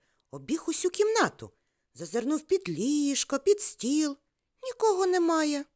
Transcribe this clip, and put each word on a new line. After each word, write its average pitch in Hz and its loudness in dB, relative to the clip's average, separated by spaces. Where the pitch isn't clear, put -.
обіг 143 -6
усю 349 2
кімнату, 403 0
зазирнув 226 -4
під 370 -2
ліжко, 277 0
під 415 2
стіл. 285 -2
Нікого 440 0
немає. 320 2